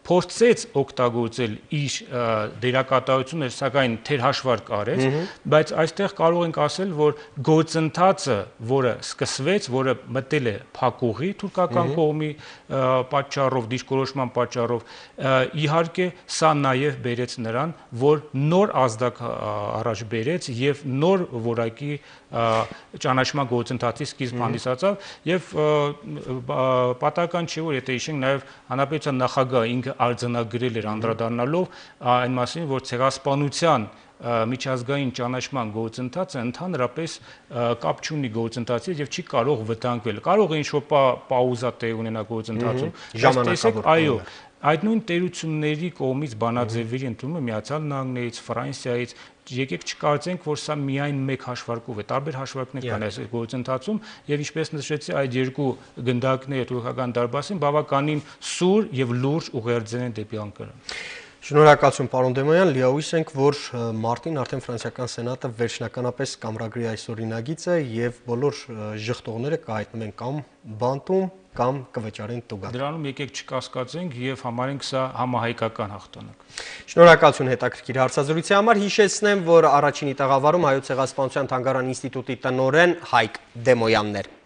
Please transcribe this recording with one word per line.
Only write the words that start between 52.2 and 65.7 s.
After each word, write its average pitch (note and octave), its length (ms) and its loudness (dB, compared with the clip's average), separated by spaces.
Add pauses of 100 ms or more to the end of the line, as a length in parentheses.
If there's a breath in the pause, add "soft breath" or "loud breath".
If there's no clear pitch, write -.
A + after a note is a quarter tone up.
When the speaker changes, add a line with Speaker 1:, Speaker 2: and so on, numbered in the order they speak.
Speaker 1:
հաշվարկներ C3 460 -8
կան A2+ 180 -4
Speaker 2:
Իհարկե։ A2 200 -6
Speaker 1:
այս A2 100 -10
գործընթացում, B2+ 680 -4 (240 loud breath)
և D3 220 -2
ինչպես D#3 260 -4
նշեցի, D3+ 480 -6
այդ C3 160 -2
երկու C3 320 0 (320 loud breath)
գնդակները B2+ 680 -2
թուրքական B2 480 -4
դարբասին C#3 420 -2
բավականին D3 640 0 (160 loud breath)
սուր G3 540 2
և B2 260 0
լուրջ C#3 320 0
ուղերձներ A#2+ 560 -2
են A2+ 80 -8
դեպի G#2+ 300 -6
Անկարա։ G#2 340 -14 (640 loud breath)
Speaker 2:
Շնորհակալություն, D3 640 8
պարոն B2+ 300 2
Դեմոյան, E3 340 4
լիահույս C3 360 2 (120)
ենք, D#3+ 140 -4
որ, C#3 260 4
ը, - 200 -8 (200)
մարտին A#2+ 400 -2
արդեն B2+ 240 -4
ֆրանսիական A#2+ 480 -6
սենատը B2 380 -6 (100)
վերջնականապես B2 800 -4